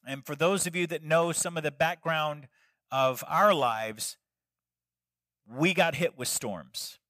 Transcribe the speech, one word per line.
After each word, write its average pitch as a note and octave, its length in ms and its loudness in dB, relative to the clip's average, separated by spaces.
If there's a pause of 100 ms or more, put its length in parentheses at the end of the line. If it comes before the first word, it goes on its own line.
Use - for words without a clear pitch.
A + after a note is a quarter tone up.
And C3+ 180 -10
for D3+ 100 -8
those F3 320 2
of F3 80 -6
you F3 120 0
that D#3+ 180 -8
know E3 260 4
some E3+ 280 -2
of D#3+ 40 -2
the D3+ 80 0
background D3+ 760 -2 (420)
of C3 380 2
our F#3+ 240 6
lives, A2 640 -2 (1300)
we D3 280 0
got E3 220 2
hit E3 200 -2
with B2 120 -6
storms. - 720 -8 (120)